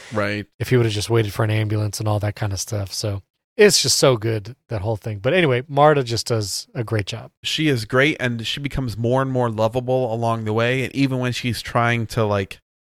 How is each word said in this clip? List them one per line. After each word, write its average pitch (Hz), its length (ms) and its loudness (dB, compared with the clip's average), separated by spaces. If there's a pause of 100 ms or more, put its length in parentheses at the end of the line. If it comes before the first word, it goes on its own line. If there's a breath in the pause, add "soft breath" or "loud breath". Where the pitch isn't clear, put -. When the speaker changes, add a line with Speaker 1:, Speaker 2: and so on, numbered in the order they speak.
(140)
Speaker 1:
Right. 104 320 -2 (140)
Speaker 2:
If - 100 -4
he 127 80 4
would've 117 140 4
just 104 180 -4
waited 117 240 2
for 113 100 0
an 107 80 2
ambulance 107 480 -2
and 107 80 -4
all 104 120 2
that 104 160 -2
kind 104 180 -4
of 92 60 -4
stuff. 98 340 -6
So 101 300 -6 (340)
it's 208 240 6
just - 160 0
so 131 200 6
good, 110 380 -4 (140)
that 107 120 -6
whole 110 160 -2
thing. 107 220 -8
But 127 140 0
anyway, 135 340 2
Marta 143 360 6
just 117 240 -4
does 107 480 -2
a 123 80 -4
great 107 240 -2
job. 117 240 -12 (120)
Speaker 1:
She 156 240 -2
is 120 180 0
great, 135 340 2
and 120 260 -4
she - 140 -6
becomes 131 380 -4
more 120 240 2
and 135 100 -2
more 123 180 0
lovable 120 640 0
along 113 320 -2
the 107 80 0
way. 120 300 0
And 104 120 -4
even 131 240 2
when 123 120 -2
she's 120 300 -4
trying 117 460 0
to, 113 180 0
like, 101 340 -2 (360)